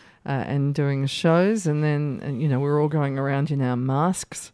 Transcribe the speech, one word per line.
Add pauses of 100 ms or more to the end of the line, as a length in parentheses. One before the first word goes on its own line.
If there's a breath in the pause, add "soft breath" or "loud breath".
(260 loud breath)
uh,
and
doing
shows.
And
then,
uh,
you
know,
we're
all
going
around
in
our
masks.